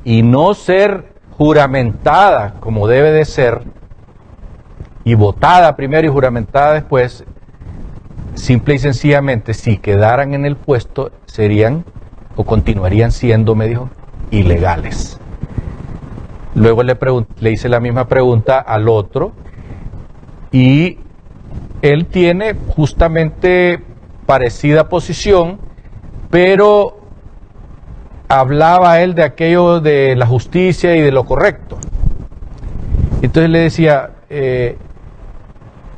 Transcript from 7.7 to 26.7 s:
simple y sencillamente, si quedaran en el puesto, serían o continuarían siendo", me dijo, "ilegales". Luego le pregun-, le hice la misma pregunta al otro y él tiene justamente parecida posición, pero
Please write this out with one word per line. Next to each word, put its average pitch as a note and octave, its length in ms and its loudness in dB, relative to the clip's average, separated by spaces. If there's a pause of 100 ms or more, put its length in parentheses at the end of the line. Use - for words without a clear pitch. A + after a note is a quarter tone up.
simple B2+ 400 0
y - 20 -2
sencillamente, C#3 800 0
si A2 220 -2
quedaran A2+ 580 0
en C#3 100 -4
el C#3+ 100 -2
puesto, C3+ 560 -4 (140)
serían G#2+ 580 0 (520)
o G#2+ 80 -4
continuarían G#2+ 680 0
siendo", A2 440 0
me A2 120 0
dijo, B2 220 -6 (400)
"ilegales". E2+ 880 -2 (1400)
Luego A2+ 300 4
le B2 160 0
pregun-, B2+ 280 -2 (120)
le A2 120 0
hice A2+ 180 -4
la A#2+ 100 2
misma A#2+ 300 -2
pregunta B2+ 500 2
al A2 300 -2
otro A#2 420 -2 (1200)
y C3+ 480 2 (840)
él D#3 260 2
tiene F#3 480 0 (120)
justamente E3+ 1120 0 (440)
parecida D3 640 2
posición, F3+ 720 0 (720)
pero G3 680 2 (1300)